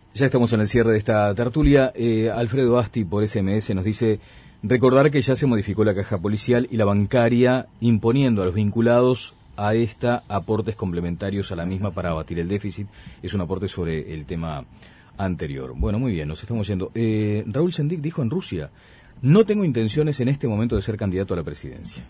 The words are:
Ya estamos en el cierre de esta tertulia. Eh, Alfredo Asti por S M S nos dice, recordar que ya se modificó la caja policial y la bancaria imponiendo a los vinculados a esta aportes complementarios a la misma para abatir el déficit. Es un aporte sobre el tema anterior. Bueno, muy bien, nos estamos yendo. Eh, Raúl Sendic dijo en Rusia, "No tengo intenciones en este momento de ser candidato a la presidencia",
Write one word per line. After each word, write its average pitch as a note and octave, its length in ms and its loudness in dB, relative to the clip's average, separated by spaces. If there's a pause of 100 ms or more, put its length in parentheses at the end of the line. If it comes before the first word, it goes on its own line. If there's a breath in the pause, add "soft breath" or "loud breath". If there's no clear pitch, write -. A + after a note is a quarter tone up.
(160)
Ya C3 120 2
estamos A#2+ 260 2
en G#2+ 80 4
el G#2+ 80 2
cierre A#2 240 4
de G#2+ 60 4
esta G#2 360 2
tertulia. C3+ 640 4
Eh, A2+ 360 0
Alfredo A#2+ 460 2
Asti A2+ 260 -2
por G2+ 200 -2
S G#2+ 120 -2
M G2 200 0
S G#2+ 180 -2
nos F#2 100 -2
dice, G#2+ 360 0 (420 soft breath)
recordar B2+ 480 4
que C#3+ 100 2
ya C3 140 2
se C#3+ 120 0
modificó G#2 360 2
la G#2+ 120 2
caja G2 240 -2
policial G#2+ 520 0
y A#2+ 60 -6
la A2 80 2
bancaria A#2+ 840 2 (140)
imponiendo A#2 640 2
a - 20 0
los F2+ 100 0
vinculados A#2 800 2 (220)
a G#2 180 0
esta A#2+ 540 -2
aportes G#2 480 -2
complementarios F#2 720 -4
a F#2+ 60 -8
la E2+ 100 -6
misma F#2 240 -4
para F2 200 -4
abatir D#2+ 280 -6
el E2+ 80 -2
déficit. G2+ 400 -6 (380 loud breath)
Es F#2+ 100 -6
un G2+ 60 -2
aporte F#2 260 -4
sobre E2 480 -6
el D#2 100 -10
tema D#2+ 400 -8 (520 loud breath)
anterior. C#2+ 600 -6
Bueno, G#2 220 -2
muy B2+ 140 -2
bien, D#2 160 -4
nos D#2 140 -8
estamos G#2+ 260 -6
yendo. F#2 260 -4
Eh, G#2+ 540 0
Raúl D#3 240 -2
Sendic D#3+ 280 -4
dijo D#3 220 -6
en A2+ 80 -2
Rusia, G2 400 -6 (500 soft breath)
"No E3+ 240 6
tengo G#3 200 0
intenciones C#3 560 0
en A#2+ 80 0
este C#3+ 180 -2
momento A2+ 300 0
de G2 60 0
ser G#2+ 140 -4
candidato F#2+ 380 -2
a F2 40 -2
la E2 40 -4
presidencia", C#2 680 -12